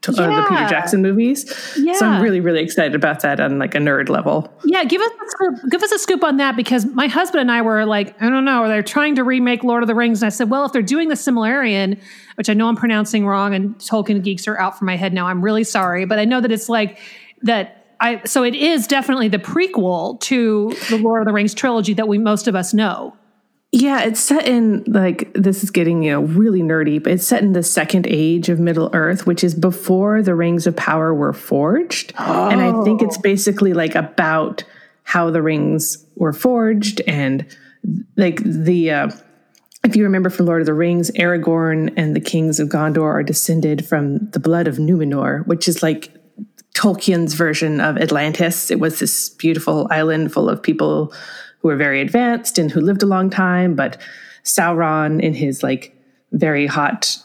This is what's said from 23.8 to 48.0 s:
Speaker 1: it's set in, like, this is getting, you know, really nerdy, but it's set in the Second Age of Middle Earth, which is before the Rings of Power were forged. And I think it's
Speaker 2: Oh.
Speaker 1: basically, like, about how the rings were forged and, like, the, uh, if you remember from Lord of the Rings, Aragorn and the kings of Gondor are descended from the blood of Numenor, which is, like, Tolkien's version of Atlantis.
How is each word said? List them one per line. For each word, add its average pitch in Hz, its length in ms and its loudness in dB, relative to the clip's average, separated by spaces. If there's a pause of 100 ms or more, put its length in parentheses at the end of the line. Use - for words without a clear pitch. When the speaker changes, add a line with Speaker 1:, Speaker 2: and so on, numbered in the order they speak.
Speaker 1:
it's 226 160 -2
set 294 260 2
in, 233 400 2
like, 185 480 0
this 196 300 2
is 190 80 -4
getting, 170 320 2
you 151 80 2
know, 147 80 0
really 180 420 2
nerdy, 156 400 0
but - 100 0
it's 180 140 0
set - 160 2
in 196 120 4
the 175 100 0
Second 170 440 0
Age 160 400 2
of 170 120 2
Middle 165 320 2
Earth, 165 340 0
which 175 160 0
is 175 100 2
before 190 680 2
the 185 140 2
Rings 170 320 2
of 165 80 -2
Power 160 360 0
were 143 200 0
forged. 170 840 -2
And 180 440 0
I 220 240 2
think 214 180 4
it's 214 160 0
Speaker 2:
Oh. - 20 -10
Speaker 1:
basically, 196 520 2
like, 165 240 0
about 160 640 -2 (400)
how 170 280 0
the 165 120 0
rings 156 720 -2
were 156 180 0
forged 220 760 0
and, 139 360 0 (720)
like, 185 280 2
the, 160 480 0
uh, 147 160 -2 (760)
if 226 120 4
you 214 80 4
remember 190 260 2
from 175 160 0
Lord 165 160 2
of 151 40 0
the 151 80 0
Rings, 170 440 0
Aragorn 165 800 0
and 156 180 0
the 156 60 0
kings 160 400 -2
of 151 80 0
Gondor 156 340 0 (100)
are 151 120 -2
descended 151 600 0
from 143 460 -2
the - 100 -4
blood 165 280 2
of 131 100 -4
Numenor, 147 680 0
which 170 180 0
is, 170 160 0
like, - 280 -2 (640)
Tolkien's 180 600 2
version 151 460 0
of 151 180 0
Atlantis. 156 720 0